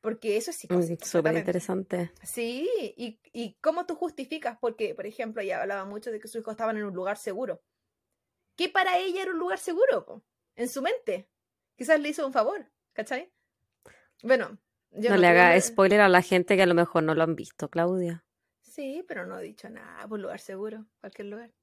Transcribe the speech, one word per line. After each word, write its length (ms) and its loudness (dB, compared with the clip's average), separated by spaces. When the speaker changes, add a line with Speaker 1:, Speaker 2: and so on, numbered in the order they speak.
Speaker 1:
Porque 360 -2
eso 140 -4
es 60 -10
psicosis, 340 0
Speaker 2:
Mm, 20 -4
súper 300 2
Speaker 1:
completamente. 60 2
Speaker 2:
interesante. 720 -4
Speaker 1:
Sí, 480 -6
y, 240 -12
y 260 -10
cómo 280 -2
tú 80 -6
justificas, 680 -8
porque, 320 -4
por 140 -10
ejemplo, 340 -8
ella 200 -4
hablaba 240 -4
mucho 260 -12
de 80 -8
que 80 -16
sus 140 -10
hijos 100 -10
estaban 260 -4
en 80 -6
un 80 -8
lugar 240 -4
seguro. 460 -8
¿Qué 140 -4
para 300 2
ella 240 -2
era 80 -4
un 80 -4
lugar 180 -4
seguro, 480 0
po? 180 -18
En 140 -6
su 140 -8
mente. 440 -4
Quizás 240 2
le 100 -4
hizo 160 -4
un 60 -4
favor, 400 -2
¿cachai? 400 -8
Bueno, 340 2
yo 180 -2
Speaker 2:
No 60 6
Speaker 1:
no 60 6
Speaker 2:
le 60 8
Speaker 1:
tuve 0 -
Speaker 2:
haga 240 10
Speaker 1:
una 100 6
Speaker 2:
spoiler 380 4
a 80 8
la 140 8
gente 340 2
que 60 4
a 60 6
lo 80 4
mejor 280 4
no 120 2
lo 80 4
han 120 0
visto, 340 -10
Claudia. 540 -2
Speaker 1:
Sí, 460 -12
pero 180 -10
no 140 -12
he 40 -10
dicho 260 -18
nada, 380 -18
por 120 -8
lugar 200 -10
seguro, 460 -12
cualquier 260 -14
lugar. 240 -16